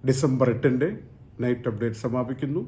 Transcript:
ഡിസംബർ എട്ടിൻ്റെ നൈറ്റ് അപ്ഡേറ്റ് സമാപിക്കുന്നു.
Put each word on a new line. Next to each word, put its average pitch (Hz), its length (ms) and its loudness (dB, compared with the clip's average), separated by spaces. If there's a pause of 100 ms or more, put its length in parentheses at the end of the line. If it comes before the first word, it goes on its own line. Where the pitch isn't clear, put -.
ഡിസംബർ 131 440 4
എട്ടിൻ്റെ 127 360 2 (540)
നൈറ്റ് 175 280 0
അപ്ഡേറ്റ് 110 340 -4
സമാപിക്കുന്നു. 131 640 -2